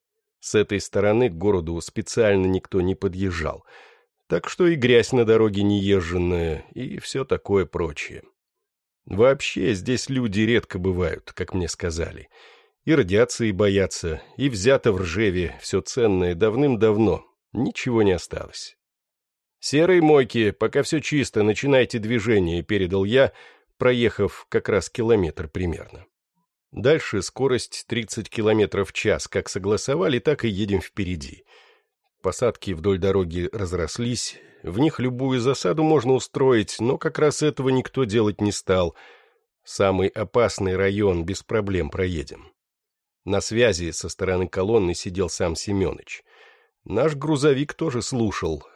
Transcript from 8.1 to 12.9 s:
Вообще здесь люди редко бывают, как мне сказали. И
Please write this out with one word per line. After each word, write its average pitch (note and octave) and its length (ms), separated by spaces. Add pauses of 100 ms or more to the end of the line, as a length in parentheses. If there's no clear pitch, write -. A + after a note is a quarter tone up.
Вообще C3 680
здесь A2 340
люди A#2+ 340
редко G#2+ 360
бывают, F2 540
как - 200
мне F2 160
сказали. - 600 (560)
И D3+ 100